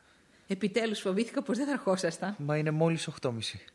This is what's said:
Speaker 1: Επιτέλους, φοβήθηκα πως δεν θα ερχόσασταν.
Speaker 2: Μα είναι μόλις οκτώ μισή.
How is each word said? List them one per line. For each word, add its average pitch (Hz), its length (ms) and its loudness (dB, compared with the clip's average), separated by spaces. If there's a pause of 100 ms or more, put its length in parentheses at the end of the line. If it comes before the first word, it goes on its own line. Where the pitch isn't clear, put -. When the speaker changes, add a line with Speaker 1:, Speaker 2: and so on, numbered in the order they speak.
(460)
Speaker 1:
Επιτέλους, 208 540 0
φοβήθηκα 220 420 0
πως - 140 0
δεν 277 100 0
θα 285 60 0
ερχόσασταν. 185 680 0
Speaker 2:
Μα 147 180 2
είναι 156 140 2
μόλις 160 360 2
οκτώ 139 260 -2
μισή. 110 280 -6 (140)